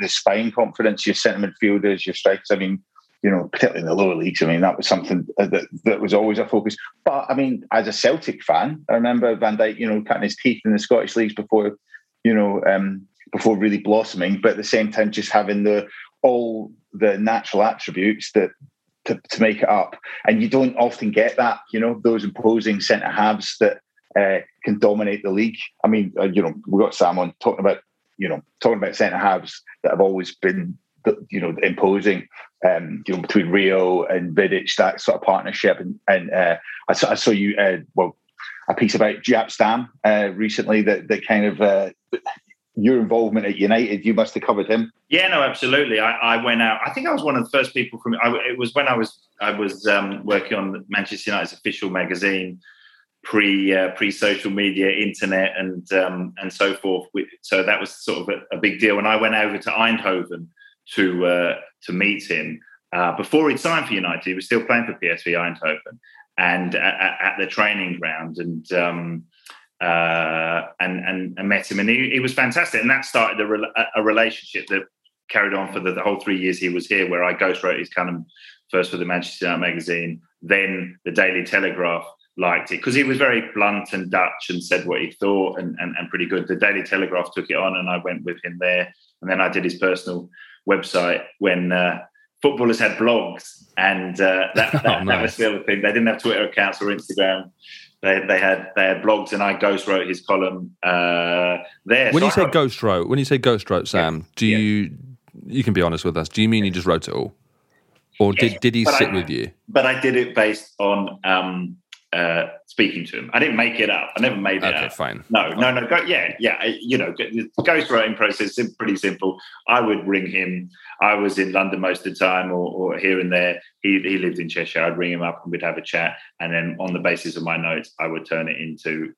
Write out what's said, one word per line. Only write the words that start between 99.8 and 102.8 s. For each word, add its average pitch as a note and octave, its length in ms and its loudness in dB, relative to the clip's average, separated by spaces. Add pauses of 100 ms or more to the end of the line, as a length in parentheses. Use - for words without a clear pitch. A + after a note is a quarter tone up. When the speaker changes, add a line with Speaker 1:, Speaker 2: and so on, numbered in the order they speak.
Speaker 2:
his F2+ 140 -4
column, F#2 600 -2
uh, F2 760 2 (260)
there. A#2+ 280 4
Speaker 3:
When D#3+ 100 4
Speaker 2:
So F3 40 4
Speaker 3:
you - 0 -
Speaker 2:
I D3+ 40 4
Speaker 3:
say F#3+ 140 2
Speaker 2:
wrote F3+ 100 -2
Speaker 3:
ghostwrote, A2 540 2